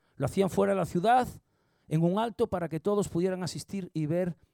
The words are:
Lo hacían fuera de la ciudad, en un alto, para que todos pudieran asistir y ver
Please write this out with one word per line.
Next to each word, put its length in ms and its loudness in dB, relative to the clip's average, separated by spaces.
Lo 100 -2
hacían 240 0
fuera 240 2
de 60 0
la 60 0
ciudad, 420 2
en 160 0
un 160 2
alto, 280 0
para 220 -4
que 100 -6
todos 300 0
pudieran 340 -2
asistir 500 -8
y 120 -2
ver 320 -2